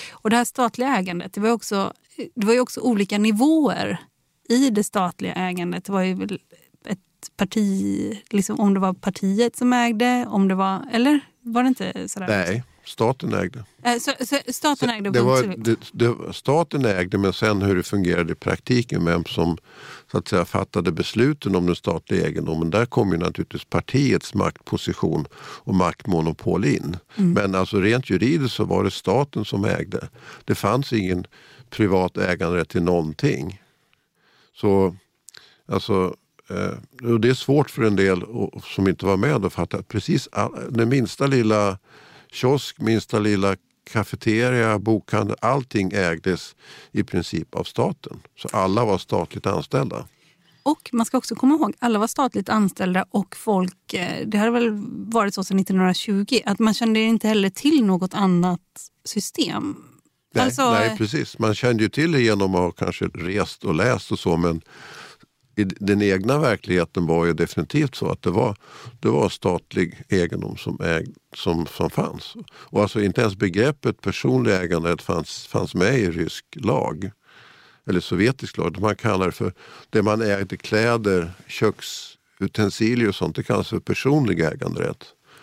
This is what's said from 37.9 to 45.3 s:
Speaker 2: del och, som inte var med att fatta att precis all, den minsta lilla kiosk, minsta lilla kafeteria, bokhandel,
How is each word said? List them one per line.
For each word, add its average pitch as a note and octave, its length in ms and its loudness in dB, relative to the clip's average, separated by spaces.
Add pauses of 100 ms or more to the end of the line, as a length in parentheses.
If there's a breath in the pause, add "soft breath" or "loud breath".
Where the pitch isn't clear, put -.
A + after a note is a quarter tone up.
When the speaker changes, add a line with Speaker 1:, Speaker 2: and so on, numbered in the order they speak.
Speaker 2:
del F#2+ 260 2
och, A2 420 -6
som G2 240 0
inte F#2 180 0
var F#2+ 100 4
med B2 280 2
att E2+ 80 -2
fatta F2+ 260 -4
att - 100 -14
precis - 440 -2
all, - 220 -4 (160)
den A#2 180 2
minsta C3+ 380 0
lilla G#2+ 520 2 (540 loud breath)
kiosk, - 480 0
minsta A2 380 2
lilla G2+ 380 2 (360)
kafeteria, A2+ 840 0
bokhandel, G#2 640 0